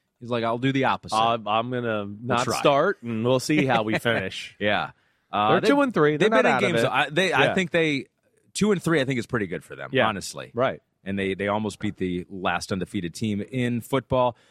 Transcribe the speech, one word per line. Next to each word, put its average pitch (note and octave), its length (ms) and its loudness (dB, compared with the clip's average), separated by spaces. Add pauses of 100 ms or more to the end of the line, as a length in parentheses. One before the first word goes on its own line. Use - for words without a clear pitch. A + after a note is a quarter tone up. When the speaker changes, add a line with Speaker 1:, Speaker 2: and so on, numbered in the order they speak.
(200)
Speaker 1:
He's A#2 100 -14
like, A#2+ 140 -2
"I'll A#2 160 0
do C3+ 120 0
the C3 140 0
opposite." G2 300 0
Speaker 2:
I'm, A2+ 320 2
I'm A2+ 240 0
gonna A#2 340 -4 (160)
not A#2+ 220 0
Speaker 1:
try. A#2 160 -2
Speaker 2:
start, D3+ 420 2
and A#2 240 -4
we'll B2+ 140 4
see D3+ 260 0
how A#2 160 2
we A2 180 -2
Speaker 1:
<laughs> - 0 -
Speaker 2:
finish. G#2+ 600 -4
Speaker 1:
Yeah. G2 320 0 (400)
Uh, G#2 220 2
Speaker 2:
They're F#3 80 4
Speaker 1:
they, - 80 0
Speaker 2:
two C#4+ 120 4
and C4 120 0
three. D3+ 240 2
They're G3+ 120 2
Speaker 1:
they've A3 140 4
been - 0 -
Speaker 2:
not - 20 2
Speaker 1:
in D#3+ 60 4
Speaker 2:
out C3 120 2
of F#3+ 120 2
Speaker 1:
games. A2+ 80 2
Speaker 2:
it. B2+ 80 0
Speaker 1:
I, C#3 180 2
they, E3 240 0
I C3+ 120 4
Speaker 2:
Yeah. A2 100 2
Speaker 1:
think F3+ 160 0
they, D#3 340 0 (480)
two G#3 180 2
and F3+ 120 0
three, D#3+ 180 2
I B2+ 40 0
think C3 120 -2
is A2 80 -2
pretty G#2+ 220 -2
good E2 160 -8
for C#2 140 -16
them, C#2 160 -12
Speaker 2:
Yeah. B2+ 140 4
Speaker 1:
honestly. D2+ 460 -8
Speaker 2:
Right. A#2+ 280 -2 (240)
Speaker 1:
And G2 120 -4
they, F#2+ 180 -2
they G2 120 -4
almost G#2+ 320 -4
beat G#2 180 -4
the F2+ 320 -4
last F2+ 420 -4
undefeated F2+ 440 -4
team G#2 260 -4
in A#2+ 400 -4
football. B2+ 540 0 (160)